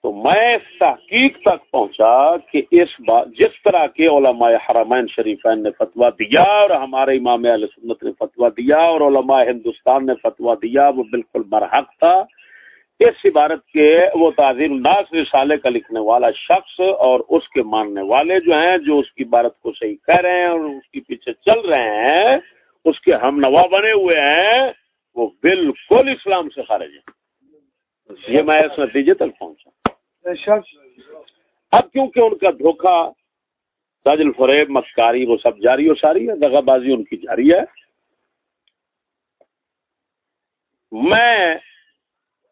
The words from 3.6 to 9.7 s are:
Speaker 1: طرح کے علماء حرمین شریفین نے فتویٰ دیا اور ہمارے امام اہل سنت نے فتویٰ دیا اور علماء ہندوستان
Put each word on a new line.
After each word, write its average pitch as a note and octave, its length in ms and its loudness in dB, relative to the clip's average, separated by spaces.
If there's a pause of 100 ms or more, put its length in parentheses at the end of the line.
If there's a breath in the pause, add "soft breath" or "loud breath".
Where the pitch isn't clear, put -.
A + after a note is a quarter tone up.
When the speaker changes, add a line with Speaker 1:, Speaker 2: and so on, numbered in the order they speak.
Speaker 1:
طرح F3 220 4
کے D#3+ 200 -2
علماء C3 440 2
حرمین A#2 580 0
شریفین A2 540 -4
نے G#2 80 -4
فتویٰ A#2 400 -2
دیا A2+ 320 0
اور G3+ 280 4
ہمارے C3+ 460 -2
امام B2 280 -2
اہل A2+ 220 0
سنت A2+ 360 -12
نے A#2 100 -8
فتویٰ A2+ 380 -4
دیا B2+ 260 -2
اور E3 240 2
علماء C3+ 440 2
ہندوستان A#2+ 640 -2